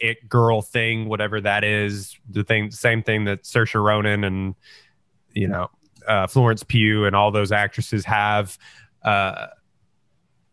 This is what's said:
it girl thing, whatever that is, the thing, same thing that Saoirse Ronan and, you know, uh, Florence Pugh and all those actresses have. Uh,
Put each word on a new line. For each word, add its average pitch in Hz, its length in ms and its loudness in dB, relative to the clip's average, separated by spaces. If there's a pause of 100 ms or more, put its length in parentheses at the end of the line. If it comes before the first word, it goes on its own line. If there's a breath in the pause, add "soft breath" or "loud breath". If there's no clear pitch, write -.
it 117 260 -4
girl 117 340 2
thing, 113 460 -4
whatever 107 340 -4
that 101 220 0
is, 104 540 -2 (120)
the 101 140 -4
thing, 107 280 0
same 113 320 0
thing 107 220 0
that 101 180 -4
Saoirse 113 400 0
Ronan 104 400 2
and, 95 320 -4 (760 loud breath)
you 107 140 -2
know, 90 220 -4 (380)
uh, 98 200 0
Florence 120 360 2
Pugh 107 420 2
and 98 100 2
all 104 160 4
those 104 200 0
actresses 101 540 -2
have. 104 520 0 (460 loud breath)
Uh, 98 440 -2 (1040)